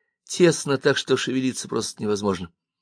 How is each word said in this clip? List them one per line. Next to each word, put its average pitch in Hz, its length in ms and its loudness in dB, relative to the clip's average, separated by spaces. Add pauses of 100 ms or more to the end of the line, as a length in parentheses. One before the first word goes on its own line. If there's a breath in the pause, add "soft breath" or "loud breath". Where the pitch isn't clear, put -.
(260)
Тесно 156 520 2
так, 135 200 2
что - 180 0
шевелиться 127 540 -2
просто 117 340 -6
невозможно. 98 480 -2 (300)